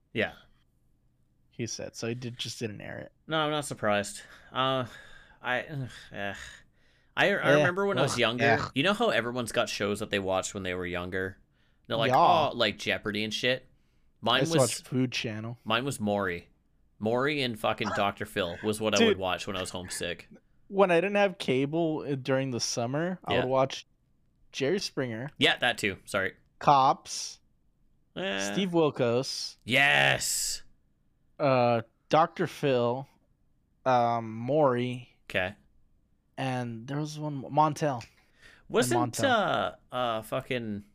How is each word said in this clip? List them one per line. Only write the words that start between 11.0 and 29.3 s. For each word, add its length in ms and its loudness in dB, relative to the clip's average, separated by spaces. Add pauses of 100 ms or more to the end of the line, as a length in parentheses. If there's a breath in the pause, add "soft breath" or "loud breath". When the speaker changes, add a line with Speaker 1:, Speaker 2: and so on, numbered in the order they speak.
Speaker 1:
They're 100 -2
like, 140 2
Speaker 2:
Yeah. 60 6 (320)
Speaker 1:
"Oh," 60 -4
like 240 0
Jeopardy 440 -2
and 100 -4
shit. 340 -2 (540)
Mine 160 4
Speaker 2:
I 40 2
used 160 2
Speaker 1:
was 140 4
Speaker 2:
to 100 -6
watch 80 -20
Food 220 0
Channel. 520 -8
Speaker 1:
mine 220 0
was 140 -4
Maury. 480 0 (520)
Maury 440 0
and 160 -4
fucking 320 0
Speaker 2:
<laughs> 40 -4
Speaker 1:
Doctor 300 0
Phil 380 -4
was 160 0
what 160 0
I 40 4
Speaker 2:
Dude. 100 6
Speaker 1:
would 80 2
watch 300 -2
when 100 -6
I 40 -2
was 100 -6
homesick. 580 -8 (400)
Speaker 2:
When 220 4
I 100 6
didn't 160 -2
have 200 2
cable, 720 0
uh, 60 -2
during 360 0
the 100 -4
summer, 640 -2
I 80 -2
Speaker 1:
Yeah. 80 2
Speaker 2:
would 80 -2
watch 360 0 (680)
Jerry 260 0
Springer. 580 -6
Speaker 1:
Yeah, 220 4
that 180 0
too. 280 -2
Sorry. 280 -2 (260)
Speaker 2:
Cops. 800 2 (760)
Speaker 1:
Eh. 380 -4
Speaker 2:
Steve 180 0
Wilkos. 960 0